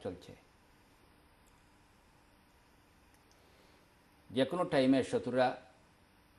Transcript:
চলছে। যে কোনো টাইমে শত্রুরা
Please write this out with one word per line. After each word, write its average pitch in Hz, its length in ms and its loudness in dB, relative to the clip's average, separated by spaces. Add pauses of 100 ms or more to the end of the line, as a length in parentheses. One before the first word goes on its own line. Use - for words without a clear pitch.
চলছে। - 300 -12 (4000)
যে 127 140 0
কোনো 175 200 -2
টাইমে 135 380 4
শত্রুরা 127 540 -2 (840)